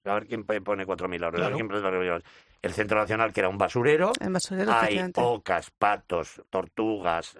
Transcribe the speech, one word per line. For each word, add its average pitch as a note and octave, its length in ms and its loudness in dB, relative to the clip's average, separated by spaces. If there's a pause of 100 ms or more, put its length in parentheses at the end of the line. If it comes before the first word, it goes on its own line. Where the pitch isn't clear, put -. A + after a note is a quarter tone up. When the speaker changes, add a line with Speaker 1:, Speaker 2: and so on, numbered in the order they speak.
Speaker 1:
A G2 80 0
ver G#2 140 -2
quién A2 160 -6
pe-, G#2 180 -2
pone G2 240 -2
cuatro F#2 220 -4
mil F2 160 -2
árboles. E2+ 180 0
Speaker 2:
Claro. F2+ 60 2
Speaker 1:
A - 20 0
ver - 80 -2
quién - 100 -4
pone G2+ 140 -2
cuatro F#2+ 180 0
mil F2+ 100 0
árboles. E2+ 220 -4 (300)
El F2+ 100 -4
Centro G#2+ 260 0
Nacional, A2 360 0
que G#2 80 0
era F#2 80 2
un G2 80 -4
basurero, D3 640 2
Speaker 3:
El F#3+ 100 -2
basurero, F#3+ 400 -2
Speaker 1:
hay A#3 120 4
Speaker 3:
efectivamente. F#3+ 380 0
Speaker 1:
ocas, G3+ 500 0
patos, - 800 -2
tortugas, F#2 920 0